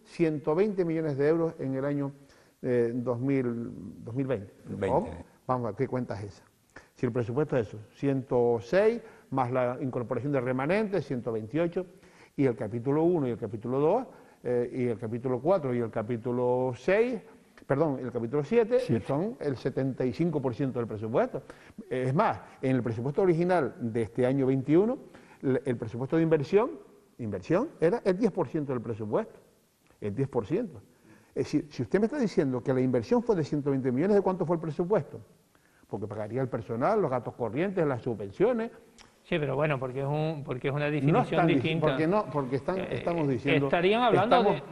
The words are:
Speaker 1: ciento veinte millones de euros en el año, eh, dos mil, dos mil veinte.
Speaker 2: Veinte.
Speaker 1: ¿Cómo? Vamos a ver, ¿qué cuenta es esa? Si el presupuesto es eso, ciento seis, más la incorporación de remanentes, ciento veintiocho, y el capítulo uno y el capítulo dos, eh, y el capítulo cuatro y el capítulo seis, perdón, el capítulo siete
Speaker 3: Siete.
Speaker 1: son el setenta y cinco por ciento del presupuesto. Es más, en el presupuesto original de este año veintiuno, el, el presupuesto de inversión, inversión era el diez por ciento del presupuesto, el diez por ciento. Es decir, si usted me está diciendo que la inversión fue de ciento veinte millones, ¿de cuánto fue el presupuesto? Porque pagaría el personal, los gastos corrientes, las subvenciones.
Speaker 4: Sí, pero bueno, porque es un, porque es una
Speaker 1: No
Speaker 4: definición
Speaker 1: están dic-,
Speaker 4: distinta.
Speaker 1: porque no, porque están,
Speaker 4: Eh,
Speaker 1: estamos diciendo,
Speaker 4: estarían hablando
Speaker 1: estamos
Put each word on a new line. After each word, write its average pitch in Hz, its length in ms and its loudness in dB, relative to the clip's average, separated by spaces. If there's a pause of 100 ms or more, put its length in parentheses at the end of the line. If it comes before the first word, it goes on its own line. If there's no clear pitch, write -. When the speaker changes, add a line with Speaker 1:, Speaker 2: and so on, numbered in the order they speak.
Speaker 1:
ciento 156 500 0
veinte 190 320 2
millones 160 320 -2
de 143 100 4
euros 165 300 2
en 135 160 -4
el 135 100 -2
año, 143 280 -2 (520)
eh, 120 300 2
dos 123 260 -2
mil, 123 500 0 (340)
dos 113 100 -10
mil 135 120 -2
veinte. 101 260 -4 (140)
Speaker 2:
Veinte. 101 220 -4
Speaker 1:
¿Cómo? 151 200 0 (380)
Vamos 127 180 -2
a 113 60 -4
ver, 101 60 -8
¿qué 131 120 -2
cuenta 123 260 -4
es 101 140 -10
esa? - 160 -20 (500)
Si - 120 -6
el 117 60 0
presupuesto 127 440 0
es 110 120 2
eso, 110 100 -14 (160)
ciento 123 680 2
seis, 220 380 2 (300)
más 127 200 0
la 127 300 0
incorporación 127 520 -4
de 135 80 2
remanentes, 160 640 0
ciento 120 280 -4
veintiocho, 165 520 -2 (520)
y 139 100 4
el 120 100 2
capítulo 120 460 -2
uno 165 240 2
y 120 60 0
el 110 60 -4
capítulo 117 420 -4
dos, 185 260 2 (380)
eh, 120 280 0
y 127 140 -2
el 117 120 0
capítulo 120 420 -4
cuatro 143 340 0
y 120 40 0
el 117 120 -2
capítulo 123 880 0
seis, 220 440 0 (460)
perdón, 143 340 2
el 123 100 -8
capítulo 120 320 -2
siete 226 380 2
Speaker 3:
Siete. 113 260 0
Speaker 1:
son 175 340 -2
el 139 160 -2
setenta 131 480 -2
y 127 80 0
cinco 156 300 0
por 123 120 -2
ciento 131 240 -2
del 117 100 -2
presupuesto. 113 540 -2 (460)
Es 131 260 -2
más, 165 260 2 (200)
en 131 160 2
el 120 60 0
presupuesto 120 400 -2
original 175 560 2
de 117 240 -2
este 123 240 0
año 135 200 2
veintiuno, 147 520 2 (440)
el, 131 220 2
el 127 120 -2
presupuesto 120 400 -4
de 165 60 4
inversión, 165 480 2 (480)
inversión 127 500 0 (120)
era 175 240 2
el 185 140 2
diez 214 140 2
por 160 160 -2
ciento 143 240 -2
del 120 100 -2
presupuesto, 113 560 -4 (600)
el 104 140 -4
diez 135 140 -2
por 113 180 -2
ciento. 180 340 -4 (540)
Es 139 100 0
decir, - 260 -2
si - 120 -6
usted 180 180 0
me 220 60 2
está 294 120 -2
diciendo 147 440 2
que 135 120 2
la 127 60 2
inversión 131 420 2
fue 226 140 2
de 156 80 0
ciento 143 260 -2
veinte 135 220 0
millones, 185 240 2
¿de 196 60 4
cuánto 185 220 0
fue 170 120 0
el 160 40 -2
presupuesto? 170 600 -2 (680)
Porque 107 180 -6
pagaría 107 360 -4
el 123 60 -2
personal, 131 520 0
los 151 100 0
gastos 123 240 -4
corrientes, 156 520 -2
las 127 160 -2
subvenciones. 180 680 -2 (540)
Speaker 4:
Sí, 175 140 -2
pero 139 160 -2
bueno, 143 240 0
porque 131 220 -6
es 139 60 -2
un, 151 380 -2
porque 139 240 -6
es 135 60 -2
una 147 120 0
Speaker 1:
No 147 40 0
Speaker 4:
definición 151 340 4
Speaker 1:
están 170 220 2
dic-, 165 80 4
Speaker 4:
distinta. 156 320 0
Speaker 1:
porque 143 220 2
no, 208 180 2
porque 135 300 -2
están, 180 220 -4
Speaker 4:
Eh, - 120 -6
Speaker 1:
estamos 156 380 -2
diciendo, 139 380 2
Speaker 4:
estarían 185 360 4
hablando 208 340 6
Speaker 1:
estamos 196 360 4